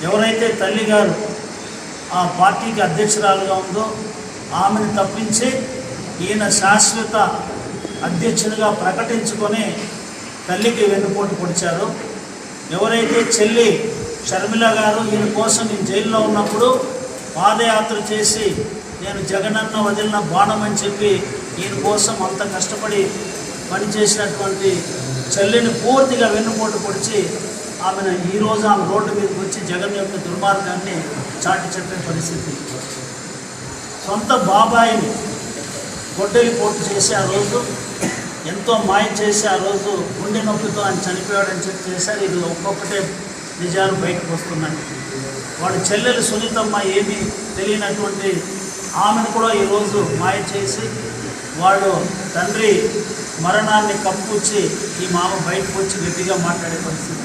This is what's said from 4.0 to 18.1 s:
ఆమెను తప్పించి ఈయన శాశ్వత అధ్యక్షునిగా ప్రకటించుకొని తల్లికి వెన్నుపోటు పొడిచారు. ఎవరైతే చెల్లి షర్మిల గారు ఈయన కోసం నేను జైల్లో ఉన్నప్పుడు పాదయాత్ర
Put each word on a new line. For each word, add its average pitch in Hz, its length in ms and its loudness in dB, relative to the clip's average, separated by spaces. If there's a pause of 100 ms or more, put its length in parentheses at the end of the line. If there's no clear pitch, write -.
ఆమెను 214 260 4 (100)
తప్పించి 220 500 0 (760)
ఈయన 208 200 0 (160)
శాశ్వత 214 560 4 (920)
అధ్యక్షునిగా 214 600 0 (140)
ప్రకటించుకొని 214 840 0 (840)
తల్లికి 214 440 2
వెన్నుపోటు 202 480 0
పొడిచారు. 175 460 0 (880)
ఎవరైతే 226 420 4 (180)
చెల్లి 226 320 6 (640)
షర్మిల 226 360 2 (140)
గారు 214 200 4 (120)
ఈయన 208 140 2 (120)
కోసం 220 320 2
నేను 196 200 -2
జైల్లో 220 380 2
ఉన్నప్పుడు 208 400 4 (680)
పాదయాత్ర 214 640 2 (120)